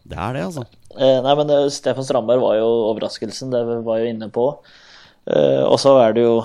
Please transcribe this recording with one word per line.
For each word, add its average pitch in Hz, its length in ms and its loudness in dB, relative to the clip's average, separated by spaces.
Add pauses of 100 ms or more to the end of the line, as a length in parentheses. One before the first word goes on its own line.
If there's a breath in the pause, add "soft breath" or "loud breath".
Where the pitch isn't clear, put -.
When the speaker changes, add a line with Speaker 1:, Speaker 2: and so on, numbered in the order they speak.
Speaker 1:
Det - 120 -12
er 104 160 -4
det, 143 100 -8
altså. 160 220 -10 (300)
Speaker 2:
eh, 131 260 2
nei, 139 120 2
men, 147 160 0
eh, 143 180 2
Stefan 131 360 -4
Strandberg 123 360 0
var 107 160 0
jo 113 120 0 (260)
overraskelsen, 107 560 -10
det 117 320 -4
var 113 160 -4
jo 113 140 -2
inne 110 180 -10
på. 131 280 -2 (680 loud breath)
Eh, 135 380 2
og 131 140 4
så 139 180 4 (100)
er 110 60 2
det 117 100 2
jo 117 220 2